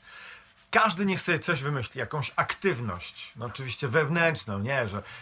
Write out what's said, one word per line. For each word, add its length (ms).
Każdy 340
niech 160
sobie 180
coś 240
wymyśli, 360
jakąś 360
aktywność, 1000
no, 100
oczywiście 420
wewnętrzną, 720
nie, 280
że 160